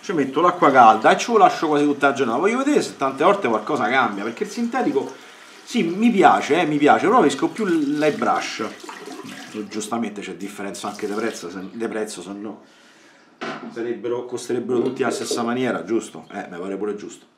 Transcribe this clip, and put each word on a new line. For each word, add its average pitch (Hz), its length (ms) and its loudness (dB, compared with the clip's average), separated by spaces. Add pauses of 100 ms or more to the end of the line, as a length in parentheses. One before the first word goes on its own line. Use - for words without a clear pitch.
ci 202 120 -6
metto 143 280 0
l'acqua 170 300 4
calda 120 400 8
e 190 60 6
ce 233 140 -4
lo 226 60 4
lascio 175 300 6
quasi 147 160 4
tutta 143 260 2
la 135 40 0
giornata. 123 260 0
Voglio 214 180 2
vedere 269 240 2
se - 160 -8
tante 135 260 -2
volte 147 240 4
qualcosa 113 400 0
cambia, 110 360 0
perché 117 200 -6
il 196 60 -8
sintetico, 233 640 -2 (520)
sì, 226 200 -2
mi 190 260 2
piace, 151 520 4
eh, 165 40 2
mi 151 120 -2
piace, 143 280 4
però 233 140 4
capisco 160 300 2
più 214 160 -4
l'airbrush. 143 1000 -2 (1040)
Giustamente 107 540 -6
c'è 90 140 -10
differenza 98 520 -10
anche 101 180 -8
di 101 80 -4
prezzo, 107 360 -6
se, 95 100 -12 (120)
di 113 160 -6
prezzo, 107 340 -8
se 90 100 -14
no 101 300 -12 (1080)
sarebbero, 120 540 -6
costerebbero 123 560 -4
tutti 127 220 -2
alla 117 80 0
stessa - 320 -4
maniera, 117 400 -2
giusto? 95 480 -4
Eh, 95 180 -10
mi 90 80 -14
pare 95 200 -8
pure 101 180 -4
giusto. - 300 -16 (120)